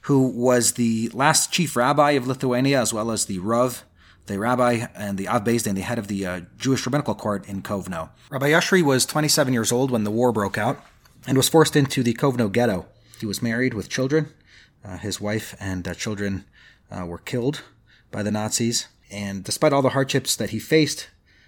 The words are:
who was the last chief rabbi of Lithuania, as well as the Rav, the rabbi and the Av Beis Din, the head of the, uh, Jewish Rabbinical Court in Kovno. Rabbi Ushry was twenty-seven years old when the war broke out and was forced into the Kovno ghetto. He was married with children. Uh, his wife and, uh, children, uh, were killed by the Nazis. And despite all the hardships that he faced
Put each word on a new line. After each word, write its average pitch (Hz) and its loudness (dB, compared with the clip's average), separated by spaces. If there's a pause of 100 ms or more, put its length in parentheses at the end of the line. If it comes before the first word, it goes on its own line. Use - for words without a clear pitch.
who 135 4
was 120 2
the 113 0
last 143 2
chief 160 -2
rabbi 143 4
of 127 0
Lithuania, 131 2
as 113 0
well 113 -2
as 107 -2
the 95 -6
Rav, 117 0 (440)
the 101 -4
rabbi 120 2 (100)
and 101 -6
the 95 -4
Av 110 0
Beis 117 2
Din, 101 -2
the 95 -2
head 117 -4
of 104 -6
the, 98 -4
uh, 90 -6 (140)
Jewish 131 0
Rabbinical 127 -2
Court 101 -4
in 98 -6
Kovno. 87 -6 (200)
Rabbi 139 0
Ushry 170 4
was 131 4
twenty-seven 151 2
years 113 0
old 127 2
when 113 2
the 104 -2
war 120 2
broke 104 0
out 110 -2 (460)
and 127 0
was 131 4
forced 156 6
into 135 2
the 117 2
Kovno 123 0
ghetto. 104 0 (340)
He 113 -8
was 98 -4
married 120 -2
with 98 -6
children. 147 0 (540)
Uh, 92 -12
his 98 -8
wife 107 -4
and, 92 -6
uh, 87 -6
children, 101 -6 (460)
uh, 95 -8
were 85 -10
killed 135 -4 (480)
by 107 -6
the 104 -2
Nazis. 107 -2 (220)
And 98 -8
despite 151 0
all 139 2
the 131 4
hardships 135 -2
that 107 -6
he 113 -6
faced - 0 (380)